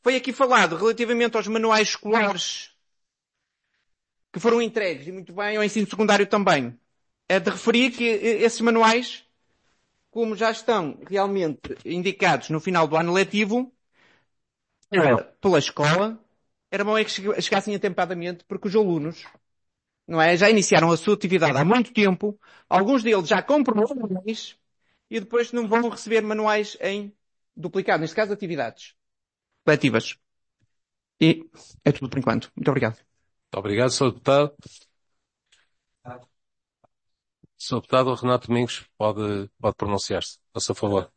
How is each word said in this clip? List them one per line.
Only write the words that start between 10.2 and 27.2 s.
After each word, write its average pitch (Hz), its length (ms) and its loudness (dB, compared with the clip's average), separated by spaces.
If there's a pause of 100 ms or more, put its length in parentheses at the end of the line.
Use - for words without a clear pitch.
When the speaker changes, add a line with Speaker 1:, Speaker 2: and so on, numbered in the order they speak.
Speaker 1:
já 220 140 0
estão 214 480 -2 (100)
realmente 190 520 -2 (240)
indicados 175 680 -2
no 156 100 -2
final 170 260 0
do 151 100 -2
ano 170 160 0
letivo, 208 600 -2 (1200)
eh, 147 300 4 (180)
pela 180 180 4
escola, 180 640 -2 (480)
era 196 140 -4
bom 214 120 0
é 214 80 0
que 214 60 -8
che-, 196 320 -4
chegassem 202 320 -2
atempadamente, 175 680 -4
porque 135 240 -8
os 185 80 0
alunos, 170 480 0 (840)
não 160 160 0
é, 175 140 4
já 202 120 6
iniciaram 175 440 4
a 165 40 4
sua 208 180 2
atividade 165 440 0
há 147 60 2
muito 233 280 2
tempo, 202 460 0 (300)
alguns 214 340 2
deles 202 260 0
já 196 140 2
compram 240 420 2 (120)
manuais 208 600 -8 (540)
e 226 100 -6
depois 233 320 -2
não 240 160 -4
vão 233 200 0
receber 220 340 -2
manuais 214 580 -2
em 202 320 -6 (440)